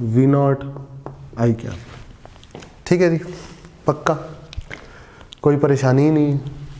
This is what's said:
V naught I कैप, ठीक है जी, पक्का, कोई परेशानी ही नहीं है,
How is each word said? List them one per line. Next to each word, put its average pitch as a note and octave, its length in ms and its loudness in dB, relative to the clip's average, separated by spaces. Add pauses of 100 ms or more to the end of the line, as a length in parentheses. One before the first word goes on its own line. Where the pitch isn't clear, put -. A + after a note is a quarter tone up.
(140)
V C3 140 6
naught C#3 320 2 (800)
I A#2 160 2
कैप, - 180 -8 (1120)
ठीक F3+ 140 4
है F3 100 6
जी, E3 140 0 (640)
पक्का, D3 280 0 (1300)
कोई D3 140 4
परेशानी C3+ 460 4
ही D#3 80 4
नहीं D3 220 2
है, C#3 60 0 (420)